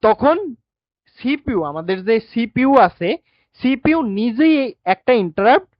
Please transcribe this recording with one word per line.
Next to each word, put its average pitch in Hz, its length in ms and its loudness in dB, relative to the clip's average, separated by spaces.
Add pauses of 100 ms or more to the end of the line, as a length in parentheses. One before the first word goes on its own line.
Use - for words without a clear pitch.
তখন 254 360 2 (800)
সিপিইউ, 254 440 -4
আমাদের 170 420 -6
যে 226 140 0
সিপিইউ 247 580 -2
আছে, 196 400 2 (440)
সিপিইউ 269 400 0
নিজেই 240 720 -2 (120)
একটা 190 280 0
ইন্টারাপ্ট 214 540 0 (120)